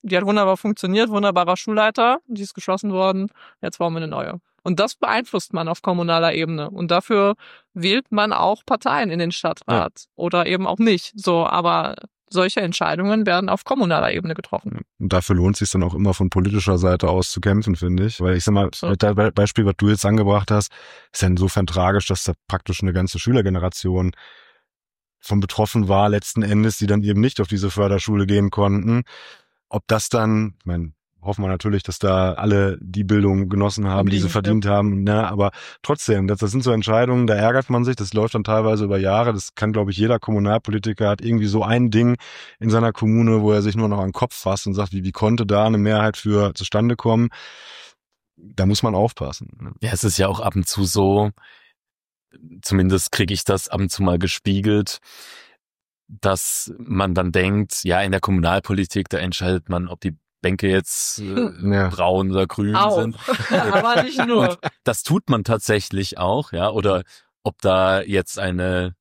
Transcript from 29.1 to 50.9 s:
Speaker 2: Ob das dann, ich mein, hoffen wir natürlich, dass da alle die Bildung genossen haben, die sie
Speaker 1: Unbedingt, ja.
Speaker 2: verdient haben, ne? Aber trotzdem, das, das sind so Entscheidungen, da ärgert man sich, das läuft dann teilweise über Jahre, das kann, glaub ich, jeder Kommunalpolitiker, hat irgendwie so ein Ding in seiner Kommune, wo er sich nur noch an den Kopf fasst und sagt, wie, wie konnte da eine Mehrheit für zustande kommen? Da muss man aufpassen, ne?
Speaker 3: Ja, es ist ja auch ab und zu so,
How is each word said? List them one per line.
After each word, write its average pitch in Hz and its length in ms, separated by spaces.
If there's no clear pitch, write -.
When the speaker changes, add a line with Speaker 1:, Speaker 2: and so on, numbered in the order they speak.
Speaker 2:
Ob 107 180
das 110 220
dann, 107 500
ich - 60
mein, 85 300
hoffen 101 220
wir 95 40
natürlich, 95 360
dass - 160
da 92 340
alle 98 480
die 95 220
Bildung 98 440
genossen 101 400
haben, 95 220
die 98 80
sie 92 80
Speaker 1:
Unbedingt, 85 80
ja. 107 80
Speaker 2:
verdient 104 240
haben, 101 380
ne? 104 260
Aber 101 220
trotzdem, 104 440
das, 101 120
das 104 100
sind 127 140
so 123 80
Entscheidungen, 117 560
da 107 80
ärgert 117 340
man 120 160
sich, 127 100
das 101 180
läuft 107 200
dann 107 100
teilweise 110 420
über 98 120
Jahre, 104 340
das 98 220
kann, 107 200
glaub 104 160
ich, 92 80
jeder 113 200
Kommunalpolitiker, 107 920
hat 101 140
irgendwie 113 240
so 104 180
ein 117 280
Ding 120 240
in 110 120
seiner 117 200
Kommune, 110 520
wo 107 80
er 104 100
sich 101 140
nur 110 140
noch 101 100
an 95 80
den 92 60
Kopf - 220
fasst - 300
und 101 80
sagt, 95 180
wie, 95 120
wie 95 80
konnte 113 340
da 104 220
eine 113 100
Mehrheit 107 400
für 104 380
zustande 110 400
kommen? 117 340
Da 95 300
muss 101 160
man 110 140
aufpassen, 92 560
ne? 67 100
Speaker 3:
Ja, 113 120
es 92 100
ist 101 140
ja 95 100
auch 95 120
ab 98 160
und 92 120
zu 101 180
so, 101 440